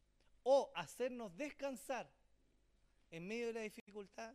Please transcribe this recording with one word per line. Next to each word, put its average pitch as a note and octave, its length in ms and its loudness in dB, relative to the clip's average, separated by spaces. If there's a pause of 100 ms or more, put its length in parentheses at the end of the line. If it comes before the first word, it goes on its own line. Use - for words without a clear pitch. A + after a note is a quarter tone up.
(440)
o B3+ 300 8
hacernos A3+ 600 -4
descansar C4+ 720 -4 (1000)
en E3 160 -8
medio A#3 220 -2
de A#3 60 -2
la A3+ 60 -4
dificultad, G#3+ 760 -10